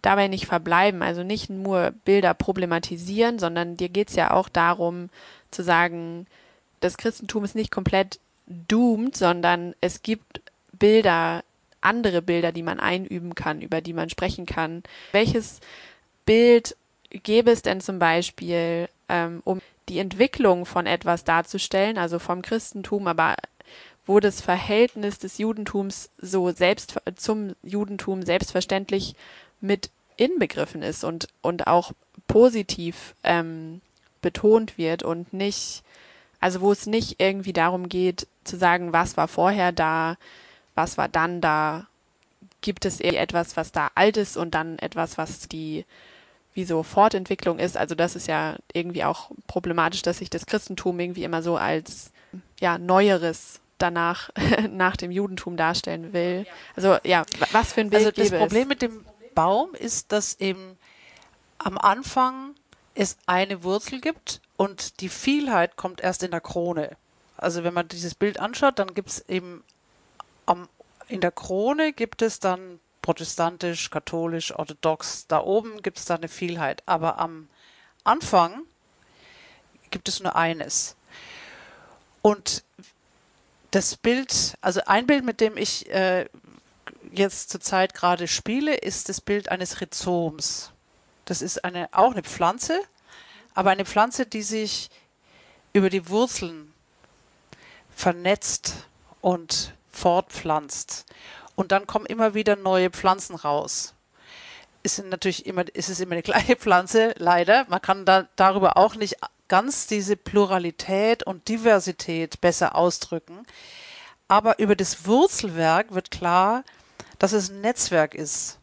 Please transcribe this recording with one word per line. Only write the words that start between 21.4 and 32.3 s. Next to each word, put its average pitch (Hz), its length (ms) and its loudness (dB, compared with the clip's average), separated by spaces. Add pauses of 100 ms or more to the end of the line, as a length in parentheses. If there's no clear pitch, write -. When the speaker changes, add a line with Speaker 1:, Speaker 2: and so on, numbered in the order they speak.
Speaker 1:
also 170 220 -2
vom 180 220 -6
Christentum, 202 680 -4
aber 165 260 2 (680)
wo 202 160 6
das 202 200 0
Verhältnis 208 800 0
des - 200 -12
Judentums 208 800 -4
so 185 340 0
selbst-, - 480 0 (160)
zum 214 480 -4
Judentum 190 580 -4
selbstverständlich 196 960 -2 (440)
mit 196 300 -2 (260)
inbegriffen 220 680 0
ist - 220 -6
und, 165 240 -6 (140)
und 175 240 -2
auch 175 260 2 (340)
positiv, 214 960 2